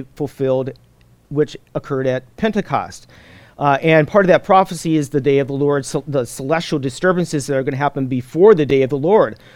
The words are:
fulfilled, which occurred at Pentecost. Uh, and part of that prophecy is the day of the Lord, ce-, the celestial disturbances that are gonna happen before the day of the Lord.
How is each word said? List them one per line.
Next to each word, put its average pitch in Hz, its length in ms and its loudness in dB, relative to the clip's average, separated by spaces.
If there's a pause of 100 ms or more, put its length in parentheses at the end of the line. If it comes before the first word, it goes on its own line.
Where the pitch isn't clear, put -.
(140)
fulfilled, 131 560 -4 (580)
which 143 260 -2 (200)
occurred 131 320 -4
at 127 180 -2 (140)
Pentecost. 151 680 -4 (500)
Uh, 143 240 2
and 160 260 4
part 202 160 4
of 180 40 2
that 165 160 4
prophecy 180 520 2
is 143 140 -2
the 147 100 -2
day 139 180 2
of 139 80 0
the 135 60 -8
Lord, 143 320 -2
ce-, - 240 -8
the 139 160 -2
celestial 156 540 -4
disturbances 156 680 -2
that 143 100 -2
are 131 60 0
gonna 131 140 -4
happen 139 300 -2
before 156 480 4
the 151 100 0
day 135 160 0
of 131 80 0
the 143 100 -4
Lord. 151 400 0 (180)